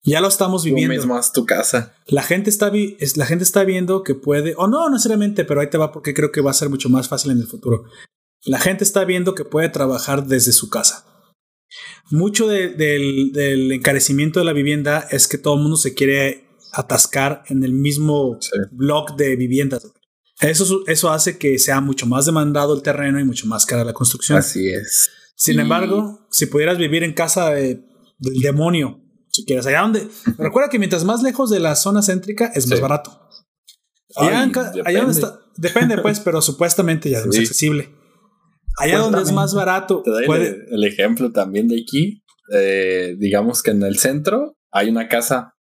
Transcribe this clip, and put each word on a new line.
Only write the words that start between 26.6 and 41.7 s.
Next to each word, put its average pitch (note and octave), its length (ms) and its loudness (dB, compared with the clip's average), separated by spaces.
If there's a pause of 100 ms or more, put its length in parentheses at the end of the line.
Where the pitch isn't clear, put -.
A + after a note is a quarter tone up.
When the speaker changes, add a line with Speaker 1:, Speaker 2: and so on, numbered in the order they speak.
Speaker 1:
vivir E3 260 0
en E3 120 -4
casa E3 360 0
de, C3+ 320 -2 (360)
del C3 220 -4
demonio, D3 600 0 (320)
si - 120 -2
quieres, B2+ 220 -2
allá C#3+ 140 2
donde, G#3+ 260 0 (180)
Speaker 2:
<laughs> A#3 140 -2
Speaker 1:
recuerda C4+ 300 2
que C4+ 100 0
mientras F3+ 260 0
más A3+ 180 0
lejos B3+ 280 0
de G3+ 100 2
la D#3+ 140 0
zona G3+ 280 2
céntrica G3+ 520 0
es C3 140 0
más B2 100 2
Speaker 2:
Sí. B2 40 0
Speaker 1:
barato. C#3+ 380 -4 (960)
Allá F3+ 240 2
Speaker 2:
Ay, - 40 2
Speaker 1:
en - 80 2
ca-, B3 200 -4 (120)
allá F3+ 180 2
donde B3+ 120 0
Speaker 2:
depende. D#3 60 2
Speaker 1:
está, - 200 -6 (160)
depende, F#3+ 420 2
pues, G#3 220 -2
Speaker 2:
<laughs> - 40 -16
Speaker 1:
pero D#3+ 180 0
supuestamente D#3+ 680 0
ya B2 80 0
es A2+ 80 -4
más G2+ 100 0
Speaker 2:
Sí. A2+ 60 4
Speaker 1:
accesible. D3 480 -2 (840)
Allá D#3+ 220 2
donde G#3+ 240 2
es F#3 80 0
más G3 220 2
Speaker 3:
Supuestamente. G3+ 40 0
Speaker 1:
barato, F#3 480 0
Speaker 2:
Te A#2 60 0
doy A2 120 0
el, C3+ 40 0
Speaker 1:
puede A2 300 2 (160)
Speaker 2:
el G#2 120 2
ejemplo A2+ 460 0
también G#2 380 0
de A#2 120 0